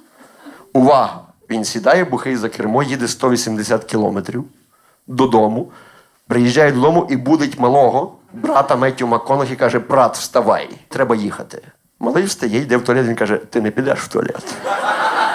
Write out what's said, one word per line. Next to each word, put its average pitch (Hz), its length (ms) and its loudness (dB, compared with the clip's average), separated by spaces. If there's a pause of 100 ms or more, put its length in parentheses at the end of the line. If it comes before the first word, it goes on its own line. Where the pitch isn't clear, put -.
(720)
Увага! 131 480 4 (300)
Він 110 140 -2
сідає 131 400 2
бухий 127 320 -4
за 113 120 -4
кермо, 110 340 -2
їде 127 260 -2
сто 127 220 0
вісімдесят 110 540 -2
кілометрів 101 600 -4 (640)
додому. 120 640 0 (540)
Приїжджає 123 460 2
додому 127 380 2
і 139 60 0
будить 139 420 0
малого, 131 580 2 (160)
брата 269 440 0
Меттю 127 300 0
МакКонахі, 123 500 0
каже: 123 220 2
"Брат, 123 400 2
вставай, 98 720 -2
треба 120 280 0
їхати". - 460 -8 (360)
Малий 143 260 0
встає, 120 340 -2
йде 131 180 0
в 120 80 0
туалет, 123 220 2
він 117 80 -2
каже: 117 220 0
"Ти - 240 -4
не 107 100 0
підеш 131 280 -2
в - 100 -10
туалет". - 460 -6 (800)